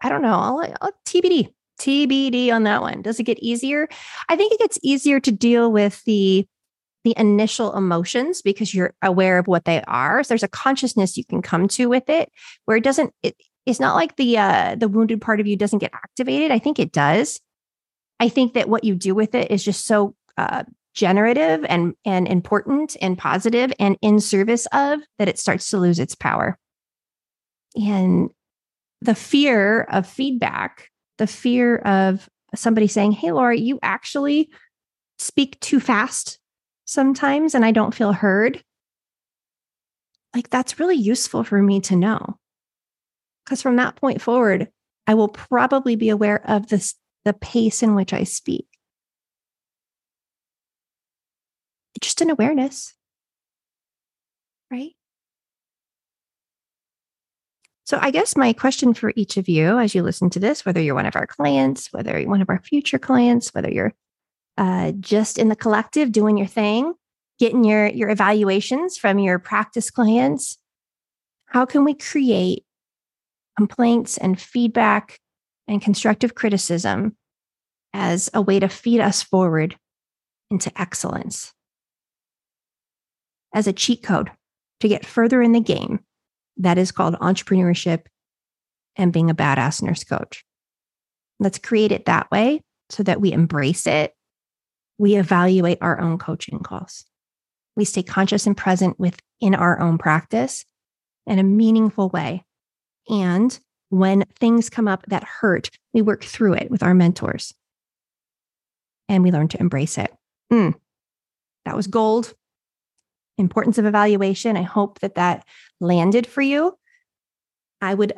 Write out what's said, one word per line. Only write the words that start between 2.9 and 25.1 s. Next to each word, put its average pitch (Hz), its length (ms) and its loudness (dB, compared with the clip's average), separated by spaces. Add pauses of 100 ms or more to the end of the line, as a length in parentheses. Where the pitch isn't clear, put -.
Does 220 200 -6
it - 20 -2
get 226 160 -2
easier? 262 500 -4 (400)
I 339 80 2
think 415 160 2
it 427 60 -2
gets - 240 0
easier 277 380 2
to 254 120 0
deal 233 400 4
with 208 320 2
the, 196 420 2 (580)
the 226 120 2
initial 214 600 2
emotions 196 680 -2
because 202 320 -2
you're 180 260 0
aware 185 380 2
of 180 80 0
what 175 180 0
they 165 200 0
are. 156 380 0
So 269 80 -6
there's 233 120 0
a 196 60 -2
consciousness 254 680 -2
you 247 80 -8
can - 160 -6
come 180 280 0
to 247 180 -2
with 254 240 0
it 320 200 0 (340)
where 220 120 0
it 226 80 0
doesn't, 269 380 0
it, - 140 -6 (280)
it's 247 160 -2
not 262 140 0
like 330 220 0
the, 240 200 2
uh, 190 380 2
the 226 140 -2
wounded 220 340 0
part 214 180 -2
of 208 60 -2
you 208 100 -2
doesn't 202 220 0
get - 160 -6
activated. 269 560 -4
I 240 80 2
think 294 200 -2
it - 140 -2
does. 165 480 2 (800)
I 240 80 4
think 254 240 2
that 226 160 -2
what 220 160 0
you 202 120 0
do 190 180 -2
with 214 200 0
it - 160 -2
is 196 140 -2
just - 220 -4
so, 208 280 2 (220)
uh, - 280 -4 (300)
generative 240 720 2
and, 170 260 0 (100)
and 185 220 0
important 208 720 -2
and 185 160 -2
positive 233 600 -2
and 196 240 2
in 214 160 4
service 214 540 0
of 285 260 0 (200)